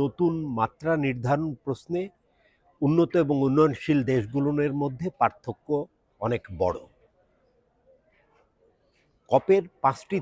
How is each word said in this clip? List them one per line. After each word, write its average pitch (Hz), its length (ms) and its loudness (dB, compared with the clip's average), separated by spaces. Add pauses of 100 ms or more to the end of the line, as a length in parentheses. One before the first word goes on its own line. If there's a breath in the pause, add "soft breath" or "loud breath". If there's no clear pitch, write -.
নতুন 165 300 0 (260)
মাত্রা 151 380 -2
নির্ধারণ 139 540 -2 (140)
প্রশ্নে 165 380 -6 (800)
উন্নত 160 340 4
এবং 147 260 2
উন্নয়নশীল 147 600 2
দেশগুলোর 139 680 0 (100)
মধ্যে 143 260 -4 (100)
পার্থক্য - 500 -2 (520)
অনেক 113 220 -4 (160)
বড়। 90 200 0 (2500)
কপের 185 340 4 (180)
পাঁচটি 135 400 -2